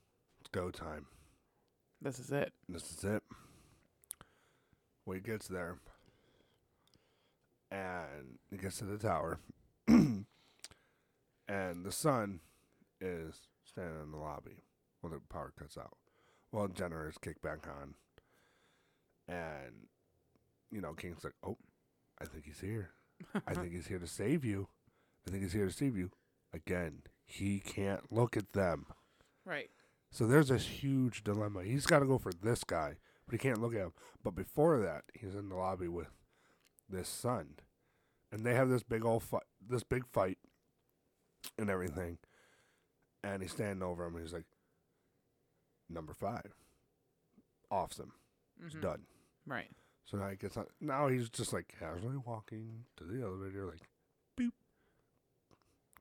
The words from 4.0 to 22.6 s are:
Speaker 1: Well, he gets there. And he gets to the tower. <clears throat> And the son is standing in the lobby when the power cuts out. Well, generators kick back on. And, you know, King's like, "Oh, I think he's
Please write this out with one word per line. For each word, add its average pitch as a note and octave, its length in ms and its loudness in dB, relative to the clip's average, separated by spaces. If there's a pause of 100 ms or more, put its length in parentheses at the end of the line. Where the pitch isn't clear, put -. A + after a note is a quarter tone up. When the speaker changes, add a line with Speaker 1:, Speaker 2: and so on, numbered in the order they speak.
Speaker 1:
Well, F#2+ 120 -6
he F#2+ 40 -4
gets G#2+ 280 -4
there. F2 280 -4 (1900)
And D#2+ 680 -6 (120)
he G2+ 60 -8
gets F#2 220 -4
to A2 80 -6
the G2+ 120 -4
tower. E2+ 420 2 (480)
<clears throat> C#3+ 360 10 (1200)
And F#2 380 -2
the F#2+ 80 -4
son G#2+ 480 2 (640)
is E2+ 340 -4 (280)
standing D#2+ 380 -8
in D2+ 100 -10
the D#2 40 -10
lobby - 460 -10 (400)
when E2 100 -8
the D#2 160 -8
power C#2+ 300 -8
cuts D2+ 180 -14
out. - 220 -14 (520)
Well, G#2 180 0
generators E2 520 -4
kick - 220 -8
back D2+ 260 -4
on. C#2+ 280 -12 (1300)
And, C#2 600 -8 (840)
you G#2+ 80 -4
know, D#2 140 -4
King's E2+ 280 -8
like, D2 120 -8 (120)
"Oh, D2 120 -4 (600)
I - 60 -8
think D2+ 220 -12
he's D#2 140 -14